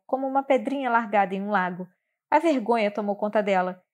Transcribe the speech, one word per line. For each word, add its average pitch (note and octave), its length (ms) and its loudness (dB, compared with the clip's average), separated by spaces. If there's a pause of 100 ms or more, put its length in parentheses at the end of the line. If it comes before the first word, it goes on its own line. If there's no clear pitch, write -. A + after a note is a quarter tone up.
como C4+ 180 -4
uma C4+ 200 -2
pedrinha C4+ 440 0
largada G#3 460 2
em G3 80 -4
um G3+ 80 -6
lago. F#3 380 -2 (420)
A D4 80 4
vergonha A#3 500 2
tomou G3+ 280 -4
conta G#3 260 0
dela. F#3 400 -2 (120)